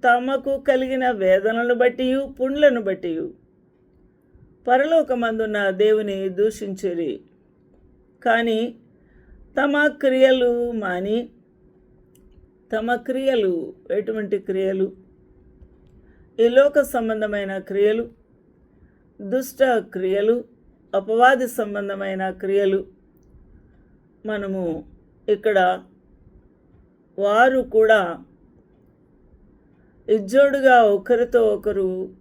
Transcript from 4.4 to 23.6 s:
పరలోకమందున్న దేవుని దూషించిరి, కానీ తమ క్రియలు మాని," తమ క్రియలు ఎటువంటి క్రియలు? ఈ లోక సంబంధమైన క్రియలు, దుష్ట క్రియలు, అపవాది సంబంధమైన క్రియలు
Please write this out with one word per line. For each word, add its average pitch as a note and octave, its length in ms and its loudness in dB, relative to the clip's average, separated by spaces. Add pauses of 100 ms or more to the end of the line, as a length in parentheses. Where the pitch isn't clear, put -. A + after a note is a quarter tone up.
పరలోకమందున్న A#3+ 920 0 (100)
దేవుని G#3 480 0 (120)
దూషించిరి, F#3+ 840 -4 (1120)
కానీ A3+ 340 0 (1000)
తమ C#4+ 300 2
క్రియలు C4 640 2 (200)
మాని," G3+ 480 -4 (1500)
తమ A3+ 240 -2
క్రియలు B3 580 -2 (380)
ఎటువంటి G#3 480 -4
క్రియలు? F#3+ 480 -4 (1500)
ఈ A3+ 80 4
లోక C#4 340 4
సంబంధమైన G#3+ 760 -4
క్రియలు, G#3 480 -2 (1120)
దుష్ట B3+ 440 -4 (300)
క్రియలు, G3+ 420 0 (580)
అపవాది A#3+ 540 2
సంబంధమైన G3 840 -6
క్రియలు G3 500 -2 (1500)